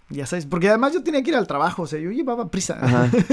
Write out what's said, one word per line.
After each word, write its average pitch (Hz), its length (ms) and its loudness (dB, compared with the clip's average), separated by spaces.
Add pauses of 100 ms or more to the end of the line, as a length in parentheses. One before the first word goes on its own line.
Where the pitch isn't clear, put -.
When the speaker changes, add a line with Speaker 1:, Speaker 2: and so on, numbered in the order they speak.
Speaker 1:
ya 139 180 -8
sabes, 175 200 -6
porque 170 240 2
además 247 240 4
yo 330 80 -2
tenía 294 200 0
que 262 80 -2
ir 311 60 2
al 202 100 0
trabajo, 160 360 -2
o 160 40 -6
sea, 151 120 -6
yo 160 120 -6
llevaba 233 400 -4
prisa. - 300 -4
Speaker 2:
Ajá. 123 300 4 (220)